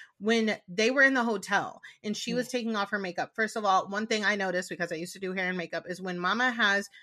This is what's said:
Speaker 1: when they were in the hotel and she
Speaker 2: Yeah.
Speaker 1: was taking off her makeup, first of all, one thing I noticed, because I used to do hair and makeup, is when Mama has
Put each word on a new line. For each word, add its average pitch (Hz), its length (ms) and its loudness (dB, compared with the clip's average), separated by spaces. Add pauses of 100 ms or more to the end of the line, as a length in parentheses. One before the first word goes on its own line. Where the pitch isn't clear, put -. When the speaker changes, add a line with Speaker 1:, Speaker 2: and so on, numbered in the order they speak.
(180)
Speaker 1:
when 220 380 2 (120)
they 214 220 2
were 269 120 4
in 269 120 6
the 247 100 2
hotel 196 560 -2 (220)
and 214 140 -4
she - 160 -6
Speaker 2:
Yeah. 240 60 -2
Speaker 1:
was 240 100 -2
taking 226 280 -4
off 202 140 -2
her 208 80 -2
makeup, 180 360 -4
first 220 220 -2
of 220 80 -2
all, 190 240 4
one 202 180 -2
thing 214 180 0
I 208 120 2
noticed, 185 340 0
because 170 220 -4
I 165 40 -4
used 175 180 -8
to 190 60 -18
do 185 120 -4
hair 185 160 -2
and 185 100 -2
makeup, 165 300 -6
is 180 120 -8
when 180 180 -6
Mama 214 320 2
has 202 380 2 (140)